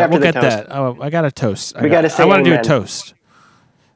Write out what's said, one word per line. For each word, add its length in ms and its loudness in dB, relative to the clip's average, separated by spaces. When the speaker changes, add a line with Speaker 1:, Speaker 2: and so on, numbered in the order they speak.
Speaker 1:
after 80 2
Speaker 2:
We'll 80 4
Speaker 1:
the 60 2
Speaker 2:
get 80 2
to 60 -2
Speaker 1:
toast. 160 2
Speaker 2:
that. 80 -12
Oh, 240 -4
I 100 -8
got 140 -2
a 80 -2
toast. 440 -6
I 60 -8
Speaker 1:
We 60 2
Speaker 2:
got, 80 2
Speaker 1:
gotta 140 2
say 120 -2
Speaker 2:
I 40 4
wanna 180 4
do 60 4
a 40 4
Speaker 1:
amen. 100 0
Speaker 2:
toast. 500 -4